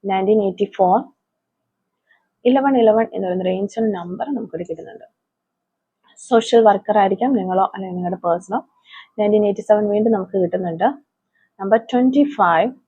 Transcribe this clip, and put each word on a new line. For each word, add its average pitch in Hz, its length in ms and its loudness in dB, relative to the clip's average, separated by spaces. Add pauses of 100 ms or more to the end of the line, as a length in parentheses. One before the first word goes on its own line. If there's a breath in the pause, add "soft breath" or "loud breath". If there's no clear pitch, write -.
(100)
നയൻറ്റീൻ 190 360 2
എയ്റ്റി 190 200 -2 (100)
ഫോർ, 185 200 4 (1500)
ഇലവൻ 269 300 2
ഇലവൻ 220 340 4
എന്ന് 190 120 -6
പറയുന്നൊരു 180 320 -2
ഏൻഷ്യന്റ് 214 400 -4
നമ്പർ 175 280 -8 (100)
നമുക്കിവിടെ 180 340 -10
കിട്ടുന്നുണ്ട്. 165 360 -14 (1200 soft breath)
സോഷ്യൽ 233 400 4
വർക്കർ 208 340 0
ആയിരിക്കാം 196 280 0 (100)
നിങ്ങളോ 185 240 0 (100)
അല്ലെങ്കിൽ 185 260 -10
നിങ്ങളുടെ 180 260 -6
പേഴ്സണോ. 185 320 -2 (600 loud breath)
നയൻറ്റീൻ 208 300 2
എയ്റ്റി 202 220 -4
സെവൻ 214 220 4
വീണ്ടും 220 240 0
നമുക്ക് 190 260 -6
കിട്ടുന്നുണ്ട്. 180 460 -2 (720)
നമ്പർ 196 180 0 (120)
ട്വന്റി 254 320 2 (140)
ഫൈവ് 175 320 2 (200)